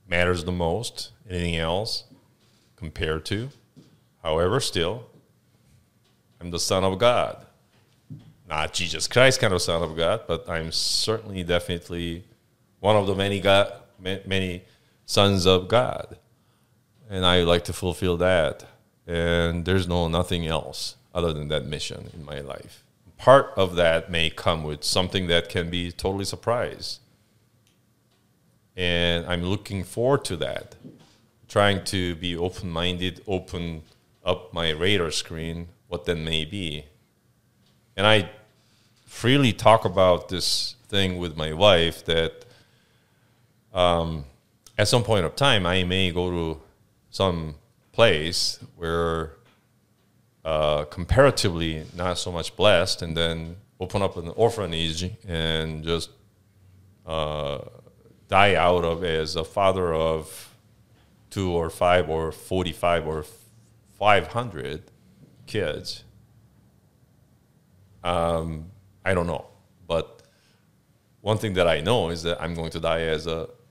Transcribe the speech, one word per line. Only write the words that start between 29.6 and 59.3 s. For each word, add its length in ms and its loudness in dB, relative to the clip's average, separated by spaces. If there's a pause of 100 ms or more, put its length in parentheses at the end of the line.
forward 420 0
to 120 -6
that. 380 -8 (720)
Trying 380 2
to 300 -2
be 200 -4
open-minded, 880 -4
open 560 -6 (420)
up 300 -4
my 160 -2
radar 400 0
screen, 580 -8 (200)
what 160 -8
that 120 -2
may 280 -2
be. 400 -8 (1120)
And 100 4
I 240 4 (760)
freely 460 2
talk 320 6
about 440 4
this 480 -4 (100)
thing 320 0
with 180 -6
my 160 -4
wife 520 6
that, 400 -2 (1300)
um, 500 2 (540)
at 80 4
some 160 4
point 240 2
of 80 -6
time, 320 2
I 160 2
may 300 0
go 180 -2
to 300 -4 (500)
some 460 -2 (360)
place 680 2 (160)
where, 560 -2 (1120)
uh, 400 0
comparatively 1000 2 (120)
not 220 -4
so 120 -6
much 240 -8
blessed, 480 4
and 140 -4
then 400 -4 (240)
open 200 -4
up 160 -2
an 120 -8
orphanage 800 -2 (160)
and 560 -4
just, 280 -2 (920)
uh, 540 -4 (720)
die 260 6
out 300 4
of 180 -2
as 320 -2